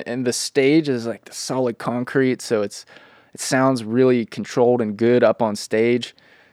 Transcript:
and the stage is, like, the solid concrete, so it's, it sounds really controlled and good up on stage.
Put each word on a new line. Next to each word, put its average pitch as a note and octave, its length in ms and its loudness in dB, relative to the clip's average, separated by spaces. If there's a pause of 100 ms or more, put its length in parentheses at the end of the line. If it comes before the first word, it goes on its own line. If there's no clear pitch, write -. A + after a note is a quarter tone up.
and B2 180 -6
the B2 60 0
stage C#3+ 560 0
is, A#2+ 180 -4
like, A2 200 -10
the - 80 -20
solid B2+ 420 -4
concrete, B2 640 -2
so G#2+ 220 -2
it's, - 240 -10 (480)
it - 60 -20
sounds C3 440 0
really B2 400 2
controlled A#2+ 560 0
and G#2+ 160 -4
good A#2 260 4
up A2 200 2
on G#2+ 120 0
stage. A#2 600 -2 (360)